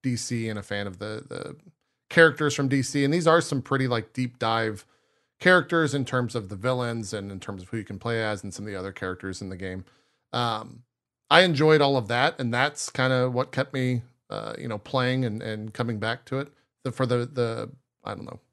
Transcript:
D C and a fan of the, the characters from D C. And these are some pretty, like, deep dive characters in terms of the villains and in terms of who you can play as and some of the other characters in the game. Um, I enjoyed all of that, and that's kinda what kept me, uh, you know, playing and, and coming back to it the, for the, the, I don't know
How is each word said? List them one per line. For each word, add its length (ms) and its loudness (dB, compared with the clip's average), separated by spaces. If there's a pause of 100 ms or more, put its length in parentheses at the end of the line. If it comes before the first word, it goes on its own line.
D 140 0
C 320 -4
and 100 -4
a 40 -8
fan 260 -4
of 100 -12
the, 300 -8
the 280 -10 (540)
characters 440 6
from 140 0
D 140 2
C. 220 0
And 100 4
these 120 2
are 140 8
some 220 -2
pretty, 240 0
like, 260 -2
deep 260 -4
dive 460 0 (540)
characters 560 6
in 100 0
terms 300 -2
of 140 -4
the 80 -10
villains 580 -2
and 160 -6
in 80 -10
terms 240 -10
of 60 -16
who 80 -8
you 80 -6
can 140 -12
play 240 -2
as 200 -4
and 100 -10
some 140 -10
of 60 -8
the 60 -8
other 140 -8
characters 480 -8
in 80 -8
the 80 -10
game. 280 -8 (480)
Um, 500 -4 (480)
I 120 8
enjoyed 380 6
all 160 4
of 120 0
that, 300 2
and 140 -2
that's 380 0
kinda 400 2
what 220 -2
kept 200 -2
me, 300 0 (260)
uh, 300 -8
you 80 -10
know, 120 -6
playing 460 0
and, 160 -4
and 320 -8
coming 280 -4
back 260 -4
to 140 -4
it 120 -10 (300)
the, 80 -4
for 160 -2
the, 180 0
the, 460 -4 (340)
I 100 -6
don't 100 -12
know 160 -14 (120)